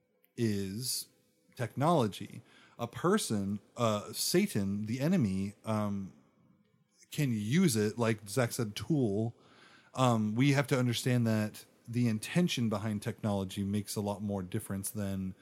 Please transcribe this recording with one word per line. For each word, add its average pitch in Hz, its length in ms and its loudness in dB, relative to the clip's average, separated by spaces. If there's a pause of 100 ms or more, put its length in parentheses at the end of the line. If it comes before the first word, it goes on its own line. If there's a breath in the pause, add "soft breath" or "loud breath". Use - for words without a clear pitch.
(380)
is 107 680 -2 (500)
technology. 120 840 0 (380 soft breath)
A 120 80 -4
person, 165 720 0 (180)
uh, 107 240 2 (120)
Satan, 104 760 0
the 117 120 -4
enemy, 104 540 2 (120)
um, 104 460 -4 (1000)
can 143 200 0
use 117 440 4
it, 107 240 2
like 113 280 2
Zach 117 260 0
said, 107 220 -4
tool. 113 600 0 (580 soft breath)
Um, 113 400 2
we 135 200 4
have 139 140 2
to 135 120 2
understand 123 480 2
that 107 380 0 (220)
the 120 200 0
intention 117 640 0
behind 104 320 -2
technology 101 640 -2
makes 101 340 -2
a 110 40 -2
lot 101 220 -4
more 101 180 -2
difference 98 480 -6
than 98 520 -4